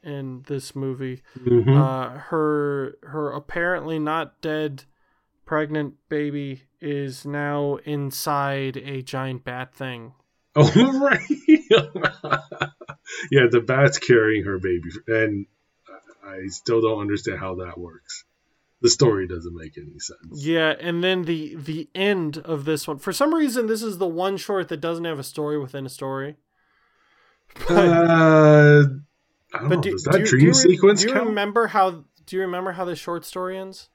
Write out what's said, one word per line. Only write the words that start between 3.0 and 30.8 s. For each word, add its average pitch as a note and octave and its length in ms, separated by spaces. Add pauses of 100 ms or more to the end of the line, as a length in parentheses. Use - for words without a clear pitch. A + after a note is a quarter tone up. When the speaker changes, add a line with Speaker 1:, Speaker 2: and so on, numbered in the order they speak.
Speaker 1:
her D3 280
apparently D#3+ 680
not D3+ 420
dead D3+ 420 (640)
pregnant D3+ 500 (140)
baby C#3+ 540 (160)
is C#3+ 460
now D3 580
inside C#3 920
a C3+ 240
giant C3 420
bat B2+ 320
thing. B2 420
Speaker 2:
<laughs> - 380
Oh, A3+ 440
right. C#4 200 (280)
<laughs> - 920 (920)
Yeah, C3 200
the A#2+ 100
bat's C3+ 360
carrying G#2+ 480
her G2 140
baby, F2 300 (180)
and G#2+ 380 (800)
I F#2+ 220
still A2+ 340
don't A2 200
understand G2+ 380
how F#2+ 160
that F2+ 220
works. E2+ 460 (580)
The A#2+ 80
story G2+ 380
doesn't E2+ 280
make D#2+ 220
any D2+ 220
sense. - 460
Speaker 1:
Yeah, D#3+ 340
and E3+ 240
then F#3 200
the, D#3+ 320
the D#3 380
end F#3 440
of D3 280
this D3+ 220
one. D3 120
For G3 120
some D4 220
reason, B3+ 340
this A3 160
is G#3 140
the F#3 100
one F#3 300
short F#3+ 320
that E3 100
doesn't E3+ 260
have D#3 140
a C3+ 40
story D3+ 360
within C3+ 260
a C3 40
story. C3+ 480 (1160)
<laughs> - 120
But, F3 40
Speaker 2:
Uh, D#3+ 1120 (680)
I - 60
don't C3 100
Speaker 1:
but F3 80
Speaker 2:
know. D#3 40
Speaker 1:
do, G3+ 100
Speaker 2:
Does - 120
that - 100
Speaker 1:
do F#3+ 60
you, G#3+ 60
Speaker 2:
dream - 160
Speaker 1:
do D3+ 40
you F3 60
re-, - 60 (180)
Speaker 2:
sequence G3+ 260